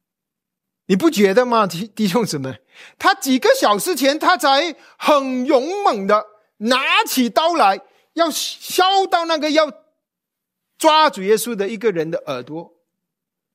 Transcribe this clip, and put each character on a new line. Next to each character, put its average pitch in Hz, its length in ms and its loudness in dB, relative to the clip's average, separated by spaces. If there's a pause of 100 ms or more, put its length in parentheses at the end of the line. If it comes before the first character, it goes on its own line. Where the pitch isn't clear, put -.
(880)
你 196 100 0
不 320 120 2
觉 196 240 2
得 247 120 4
吗， 226 200 2
弟-， 185 300 -8
弟 220 100 -2
兄 202 200 0
姊 160 120 -6
妹？ 131 240 -10 (380)
他 392 160 2
几 262 240 -2
个 415 160 2
小 214 240 0
时 359 160 -4
前 277 240 0
他 339 160 2
才 294 400 0 (220)
很 262 480 0
勇 311 400 0
猛 220 200 0
的 208 200 2 (320)
拿 285 480 0
起 254 240 -2
刀 330 260 0
来 202 240 4 (360)
要 330 140 0
削 381 800 -2
到 349 160 0
那 330 140 -2
个 302 140 -2
要 302 340 0 (920)
抓 311 320 4
主 190 140 -8
耶 208 140 2
稣 233 180 -8
的 196 140 -6
一 226 80 -10
个 220 120 -2
人 165 220 -4
的 170 60 -6 (100)
耳 127 160 -8
朵， 160 320 -16 (800)